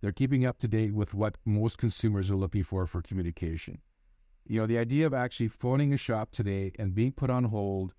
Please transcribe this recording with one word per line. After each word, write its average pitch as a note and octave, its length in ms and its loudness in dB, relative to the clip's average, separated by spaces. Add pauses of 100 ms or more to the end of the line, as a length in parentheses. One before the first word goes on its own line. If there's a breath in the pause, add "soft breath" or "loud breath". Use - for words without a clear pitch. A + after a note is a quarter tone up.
They're G2+ 120 -2
keeping C3 340 2
up B2 140 -2
to B2 80 -2
date G#2+ 260 2
with G#2 180 0
what G#2 320 -2
most G#2+ 320 2
consumers G2+ 540 0
are G2+ 60 2
looking F#2+ 280 0
for, F#2 220 -2
for F2 160 -6
communication. E2+ 760 -6 (680)
You A2 140 0
know, A2 60 0
the A#2 120 2
idea C3 280 2
of D3 60 0
actually B2 360 -2
phoning C3+ 440 2
a C#3 60 2
shop G#2+ 340 -2
today G2 460 -2
and G2 160 -2
being A#2 180 2
put C3+ 160 -2
on B2 160 2
hold G2 540 -2